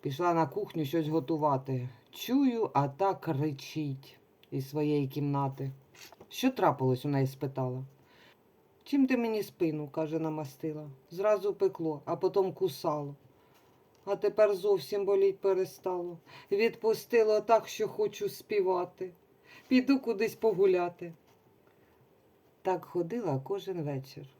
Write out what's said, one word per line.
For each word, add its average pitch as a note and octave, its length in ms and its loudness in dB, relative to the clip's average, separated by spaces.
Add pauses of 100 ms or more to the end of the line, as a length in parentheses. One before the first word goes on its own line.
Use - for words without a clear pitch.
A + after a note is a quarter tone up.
Пішла D3+ 340 0
на E3 120 4
кухню F#3+ 380 -4
щось D3+ 240 0
готувати. C#3 800 -2 (220)
Чую, A#3+ 640 0
а C#3+ 140 2
та F#3+ 260 0
кричить C#3+ 1000 -4 (340)
із C3+ 200 -6
своєї D3 380 0
кімнати. C#3 640 -2 (580)
"Що - 220 0
трапилось?" C3 540 2
у C#3+ 40 -2
неї C#3 180 2
спитала. C3 560 -6 (1000)
"Чим C#4 220 4
ти B3+ 100 4
мені A3 260 0
спину?" — D3+ 500 -2
каже, D#3+ 260 -2
намастила. D#3 680 -4 (240)
Зразу G3 440 0
пекло, E3 500 0
а E3+ 120 -4
потім F#3 360 2
кусало. D3+ 640 -2 (880)
А G3+ 120 -2
тепер G#3 380 4
зовсім G3 500 0
боліть G3 340 4
перестало. F3+ 800 -2 (320)
Відпустило G#3+ 880 2
так, A3 280 2
що G#3+ 200 -4
хочу G#3 400 -4
співати. F#3 840 -2 (580)
Піду C4 300 4
кудись A3 360 -2
погуляти. F3+ 800 2 (1500)
Так F3+ 220 0
ходила F3 600 -2
кожен F#3+ 380 -6
вечір. C#3+ 420 -8 (160)